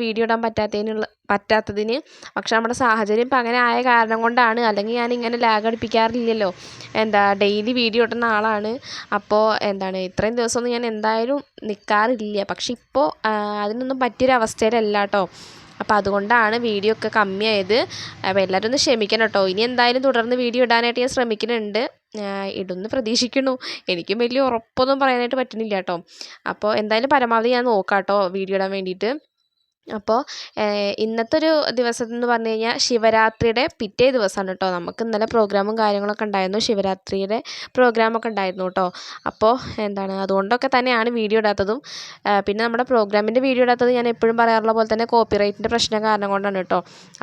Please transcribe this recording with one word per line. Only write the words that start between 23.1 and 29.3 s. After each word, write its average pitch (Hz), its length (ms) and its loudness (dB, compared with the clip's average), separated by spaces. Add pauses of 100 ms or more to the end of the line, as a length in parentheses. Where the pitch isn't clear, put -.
എനിക്കും 180 320 -4
വലിയ 262 240 0
ഉറപ്പൊന്നും 254 540 0
പറയാനായിട്ട് 247 380 0
പറ്റുന്നില്ല 208 500 -4
ട്ടോ. 175 60 -2 (560)
അപ്പോൾ 214 280 -2
എന്തായാലും 226 340 0
പരമാവധി 233 420 2
ഞാൻ 240 160 0
നോക്കാം 196 360 0
ട്ടോ 202 100 2 (180)
വീഡിയോ 190 220 -2
ഇടാൻ 190 180 -2
വേണ്ടിയിട്ട്. 190 340 -4 (760)